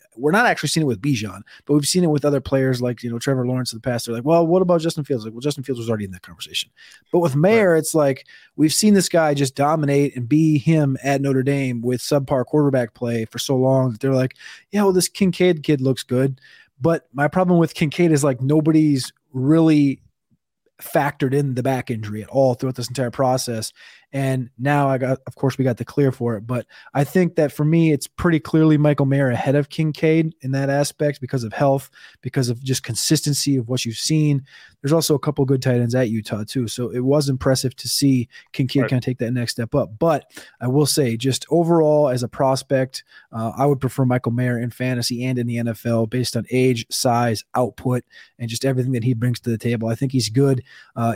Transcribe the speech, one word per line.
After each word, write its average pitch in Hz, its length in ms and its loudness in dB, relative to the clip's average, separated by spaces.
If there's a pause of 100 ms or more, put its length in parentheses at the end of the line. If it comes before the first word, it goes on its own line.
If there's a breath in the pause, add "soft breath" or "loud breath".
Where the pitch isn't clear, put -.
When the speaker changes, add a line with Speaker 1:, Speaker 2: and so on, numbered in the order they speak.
(160)
Speaker 1:
we're 139 160 -2
not 226 140 4
actually 160 240 0
seeing 160 140 0
it 147 40 0
with 104 140 -2
Bijan, 107 400 -4 (240 loud breath)
but 143 80 0
we've 143 140 2
seen 180 160 0
it 165 60 2
with 147 140 0
other 143 160 2
players 131 420 0
like, 123 220 -4
you 120 60 -8
know, 117 100 -6
Trevor 131 260 0
Lawrence 127 280 -4
in 113 40 -14
the 110 40 -14
past. 120 240 -4
They're 117 100 -6
like, 120 80 -4
"Well, 170 220 4
what 180 160 4
about 175 200 2
Justin 160 220 -4
Fields?" 120 220 -4
Like, 110 80 -10
well, 117 80 -14
Justin 143 220 -4
Fields 123 160 -6
was 113 100 -6
already 107 160 -2
in 95 60 -12
that 90 100 -16
conversation. - 480 -12 (420 loud breath)
But 175 80 2
with 151 160 0
Mayer, 185 380 4
Speaker 2:
Right. 160 60 4
Speaker 1:
it's 156 160 -4
like, 139 300 2 (300 loud breath)
we've 151 180 2
seen 214 200 4
this 190 160 4
guy 160 240 2
just 139 220 -2
dominate 143 600 0
and 120 140 -8
be 156 300 4
him 147 440 2
at 139 160 0
Notre 135 240 0
Dame 131 380 -2
with 123 180 -2
subpar 139 460 0
quarterback 135 480 0
play 117 320 -4
for - 140 -10
so 135 180 -2
long 131 340 2
that 107 80 -10
they're 135 140 0
like, 131 220 0 (360 loud breath)
"Yeah, 208 120 0
well, 196 100 4
this 180 160 0
Kincaid 180 540 0
kid 143 180 0
looks 131 220 0
good." 131 360 0 (420 soft breath)
But 160 300 0
my 143 160 0
problem 180 320 2
with 160 140 2
Kincaid 170 400 0
is, 143 100 2
like, 131 180 0
nobody's 151 680 2 (220)
really 147 680 4 (800)
factored 143 520 -2
in 139 220 0
the 123 80 -4
back 131 280 -2
injury 107 320 -8
at - 60 -18
all 131 240 2
throughout 131 220 -4
this 117 120 -8
entire 123 240 -4
process. 127 640 -2 (380 loud breath)
And 131 460 -4
now 143 320 0
I 135 80 0
got, 127 300 -2
of - 80 -14
course, - 240 -2
we 131 40 0
got 123 140 0
the - 80 -8
clear 139 260 2
for 117 240 -4
it, 110 120 -10
but 123 180 -4 (300 loud breath)
I 139 80 2
think 175 320 0
that 151 160 2
for 151 120 -4
me, 160 280 4
it's 139 160 -2
pretty 165 320 0
clearly 156 360 4
Michael 147 300 2
Mayer 135 240 2
ahead 120 240 0
of 143 160 0
Kincaid 160 720 0
in 131 120 -6
that 139 180 0
aspect 143 500 -2
because 127 220 -4
of 110 100 -8
health, 139 380 0 (300 loud breath)
because 127 280 -2
of 123 140 -6
just 131 180 -4
consistency 143 760 -2
of 117 140 -2
what 127 160 -4
you've 113 120 -6
seen. 147 460 0 (380 loud breath)
There's 139 120 0
also 156 200 2
a 139 60 2
couple 143 260 -2
good 131 160 0
tight 123 180 0
ends 120 140 0
at 127 160 0
Utah 107 340 -6
too. 120 240 -4
So 120 220 -6
it 123 120 -6
was 139 280 2
impressive 131 460 0
to - 120 -14
see 131 400 0 (240 loud breath)
Kincaid 131 320 -2
Speaker 2:
Right. 110 60 -2
Speaker 1:
kinda 127 160 -2
take 127 140 -4
that 117 120 -4
next 123 200 -4
step 117 240 -6
up. 107 240 -4
But 165 320 0 (280 loud breath)
I 123 80 -4
will 139 200 2
say, 120 280 0
just 123 360 -2
overall 156 580 4
as 123 140 -2
a 113 40 -4
prospect, 131 760 -2 (280 loud breath)
uh, 113 240 -6
I 139 120 2
would 139 120 2
prefer 131 260 -2
Michael 123 260 0
Mayer 123 260 -2
in 117 140 -6
fantasy 123 520 -4
and 127 140 -2
in 120 80 -2
the 117 140 -4
N 117 80 -4
F 113 180 -8
L 113 220 0
based 123 280 -4
on 113 140 -4
age, 127 400 0
size, 120 540 -2 (100)
output, 123 500 -2 (360 loud breath)
and 120 100 -8
just 117 160 -6
everything 131 280 0
that 120 100 -2
he 131 100 0
brings 120 280 -2
to 120 100 -4
the 110 80 -2
table. 117 280 -2
I 117 60 -2
think 131 200 -4
he's 113 160 -2
good, 135 340 2 (320 loud breath)
uh, 117 200 -2